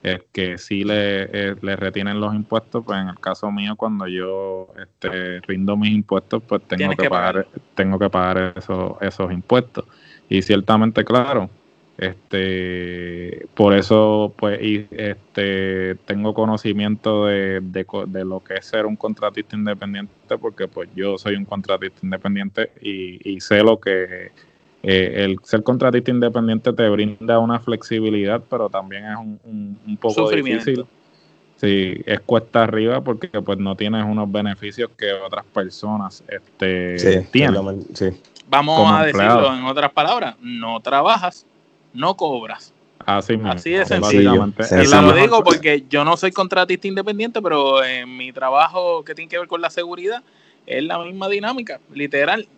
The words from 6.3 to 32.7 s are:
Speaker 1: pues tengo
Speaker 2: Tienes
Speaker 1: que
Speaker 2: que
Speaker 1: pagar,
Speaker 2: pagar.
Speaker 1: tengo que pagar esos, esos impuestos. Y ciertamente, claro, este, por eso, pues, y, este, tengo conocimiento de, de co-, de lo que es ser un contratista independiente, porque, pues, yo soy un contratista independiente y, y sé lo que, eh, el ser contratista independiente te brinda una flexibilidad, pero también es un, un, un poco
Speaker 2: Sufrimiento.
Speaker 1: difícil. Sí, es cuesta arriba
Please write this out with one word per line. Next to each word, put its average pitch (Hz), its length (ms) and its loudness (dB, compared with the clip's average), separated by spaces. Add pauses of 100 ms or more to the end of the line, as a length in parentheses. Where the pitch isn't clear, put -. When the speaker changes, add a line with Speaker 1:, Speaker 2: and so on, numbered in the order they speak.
Speaker 1:
pues 101 140 -2
tengo - 160 -6
Speaker 2:
Tienes - 200 -2
Speaker 1:
que 95 60 0
Speaker 2:
que - 60 0
Speaker 1:
pagar, 92 360 0
Speaker 2:
pagar. - 160 -16 (140)
Speaker 1:
tengo 95 240 0
que 101 100 -2
pagar 92 460 0
esos, 92 460 -6
esos 92 320 -6
impuestos. 120 500 -2 (460)
Y 95 140 2
ciertamente, 110 600 4
claro, 123 460 0 (480)
este, 90 1600 -6
por 101 200 6
eso, 107 640 4
pues, 104 240 -2
y, 107 300 -2
este, 95 1040 -4 (100)
tengo 104 280 -2
conocimiento 107 920 0
de, 98 360 0
de 92 240 -6
co-, 98 200 -8
de 95 180 -6
lo 92 200 -8
que 95 120 -10
es 95 100 -8
ser 107 200 -2
un 107 100 -2
contratista 104 600 -6
independiente, 101 840 -6
porque, 101 280 -6
pues, 90 280 -12
yo 95 220 -2
soy 101 180 -4
un 98 100 -6
contratista 95 580 -6
independiente 98 680 -4 (100)
y, 95 480 -10
y 98 120 -6
sé 104 220 4
lo 110 160 6
que, 92 520 -4 (520)
eh, 95 400 2
el 95 200 0
ser 110 200 0
contratista 123 480 2
independiente 117 600 2
te 113 160 2
brinda 104 520 2
una 117 200 0
flexibilidad, 110 880 -2
pero 113 200 -2
también 98 360 -8
es 107 120 -10
un, 110 260 -12
un, 104 420 -12
un 107 120 -6
poco 110 280 0
Speaker 2:
Sufrimiento. 113 400 0
Speaker 1:
difícil. 127 200 -2 (680)
Sí, 98 500 0
es 107 140 0
cuesta 117 440 2
arriba 110 400 2